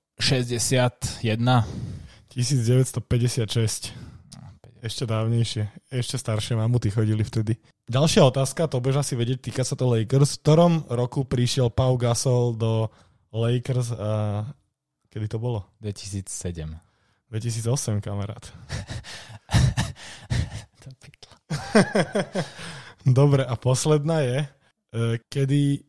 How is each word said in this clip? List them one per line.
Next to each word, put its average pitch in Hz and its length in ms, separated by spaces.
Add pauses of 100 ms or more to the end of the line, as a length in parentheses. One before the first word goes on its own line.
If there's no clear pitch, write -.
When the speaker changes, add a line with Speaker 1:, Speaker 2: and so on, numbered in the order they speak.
(160)
Speaker 1:
šesťdesiat 123 1080
jedna. 117 420 (640)
Speaker 2:
Tisíc 123 340
deväťsto 123 400
päťdesiat 117 480
šesť. 113 340 (1000)
Ešte 117 240
dávnejšie. 110 600 (240)
Ešte 127 260
staršie 110 380
mamuty 113 400
chodili 107 300
vtedy. 110 340 (280)
Ďalšia 143 380
otázka, 139 440
to 131 100
budeš 135 240
asi 139 140
vedieť, 120 280
týka 123 200
sa - 100
to 127 140
Lakers. 120 480
V - 80
ktorom 170 300 (140)
roku 123 360
prišiel 123 460
Pau 127 260
Gasol 120 580
do 113 320 (460)
Lakers 120 600
a 107 180 (960)
kedy 107 200
to 110 100
bolo? 113 280 (140)
Speaker 1:
Dvetisícsedem. 92 960 (480)
Speaker 2:
Dvetisícosem, 113 720
kamarát. 101 480 (1040)
Speaker 1:
<laughs> - 160 (1120)
To - 160
pytlo. - 400 (960)
Speaker 2:
<laughs> - 760 (100)
Dobre, 139 260
a 123 140
posledná 151 640
je, 123 180
e, 147 80 (760)
kedy 143 640